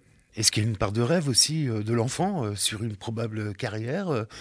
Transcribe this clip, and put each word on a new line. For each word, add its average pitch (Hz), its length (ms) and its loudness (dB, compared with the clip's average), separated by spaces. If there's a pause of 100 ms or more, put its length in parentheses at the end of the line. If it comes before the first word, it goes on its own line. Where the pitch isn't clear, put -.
(340)
est-ce - 180 2
qu'il 107 120 4
y - 20 4
a - 20 2
une 110 80 0
part 104 160 0
de 113 100 2
rêve 151 260 2
aussi, 143 400 2
euh, 110 140 0
de 110 120 0
l'enfant, 139 500 0
euh, 104 120 0
sur 104 260 -2
une 110 140 -4
probable 107 580 -4
carrière, 120 540 -4
euh, ? 117 160 2 (160)